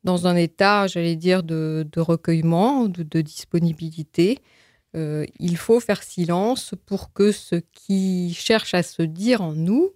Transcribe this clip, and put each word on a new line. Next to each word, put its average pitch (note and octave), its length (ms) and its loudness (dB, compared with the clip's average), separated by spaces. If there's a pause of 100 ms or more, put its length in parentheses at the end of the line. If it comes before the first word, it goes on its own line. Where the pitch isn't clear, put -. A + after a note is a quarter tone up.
dans F3+ 240 0
un F3 80 4
état, G3 520 2
j'allais E3+ 280 -2
dire, F3+ 280 2
de, D#3 480 -4
de - 80 -4
recueillement, E3+ 840 2
de, F3 180 -4
de D#3+ 180 -2
disponibilité. E3 1160 -2 (560)
Euh, D3+ 300 -4 (140)
il E3+ 180 -2
faut A#3 220 4
faire G#3 240 -2
silence F3+ 720 -2 (120)
pour - 280 -8
que G#3 180 4
ce - 240 -4 (180)
qui F#3 600 -2
cherche - 400 0
à F3+ 80 2
se - 220 -4
dire G3 380 0
en D#3+ 120 -4
nous G#3+ 420 0